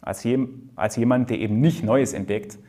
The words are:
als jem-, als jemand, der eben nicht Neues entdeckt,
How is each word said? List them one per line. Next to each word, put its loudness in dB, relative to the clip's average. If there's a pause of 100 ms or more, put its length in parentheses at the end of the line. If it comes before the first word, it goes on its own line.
als -8
jem-, -2
als -2
jemand, 2
der -2
eben 0
nicht 2
Neues 2
entdeckt, -6 (100)